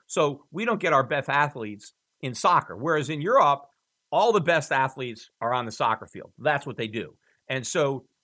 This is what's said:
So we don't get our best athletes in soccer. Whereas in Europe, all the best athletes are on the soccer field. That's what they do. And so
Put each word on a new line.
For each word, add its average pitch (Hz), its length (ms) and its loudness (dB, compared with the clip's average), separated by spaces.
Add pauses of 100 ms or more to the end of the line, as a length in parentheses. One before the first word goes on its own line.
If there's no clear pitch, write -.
So 147 440 -2
we 180 140 -6
don't 220 160 0
get 170 120 0
our 139 120 4
best 139 240 -4
athletes 135 640 -2 (280)
in 131 140 -6
soccer. 156 420 2
Whereas 147 340 -2
in 156 100 -4
Europe, 160 420 4 (480)
all 208 220 4
the 208 80 4
best 156 320 2
athletes 131 580 -4 (100)
are 117 140 -2
on 123 120 -2
the 110 60 -8
soccer 110 340 -2
field. - 320 -16
That's 143 280 0
what 127 100 -10
they 113 120 -6
do. 107 260 -8 (340)
And 131 180 -6
so 139 400 -2 (180)